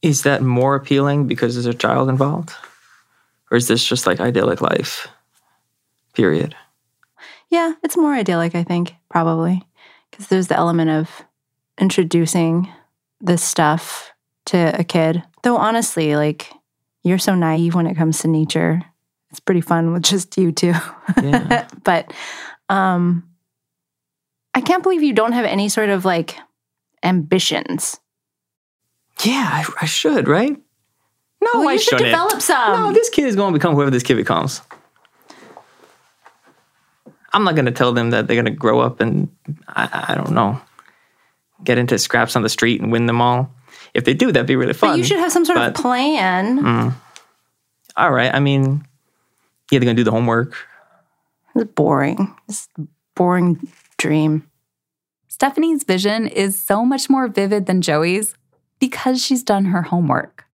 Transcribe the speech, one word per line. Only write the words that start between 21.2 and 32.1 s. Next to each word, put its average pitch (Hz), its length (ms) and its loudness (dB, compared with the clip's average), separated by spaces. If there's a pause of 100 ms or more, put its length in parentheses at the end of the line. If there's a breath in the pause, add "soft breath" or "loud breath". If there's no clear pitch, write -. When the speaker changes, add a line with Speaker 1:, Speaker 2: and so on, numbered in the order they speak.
Speaker 1:
Yeah. 233 540 0
Speaker 2:
<laughs> - 80 -20
But, 175 300 0 (560 loud breath)
um, 180 540 0 (1300)
I 262 80 0
can't 349 220 0
believe 370 200 0
you 277 100 0
don't 220 200 2
have 240 120 -2
any 202 240 -2
sort 214 200 0
of, 190 160 0
like, 170 320 -2 (680)
ambitions. 175 960 -2 (1200)
Speaker 1:
Yeah, 247 280 0
I, 151 140 -4 (160)
I 160 40 -2
should, 180 420 0
right? 226 280 2 (880)
No, 440 140 2
Speaker 2:
Well, 311 140 2
Speaker 1:
I - 40 2
Speaker 2:
you 427 60 2
should 440 120 0
Speaker 1:
shouldn't. - 180 4
Speaker 2:
develop 370 320 0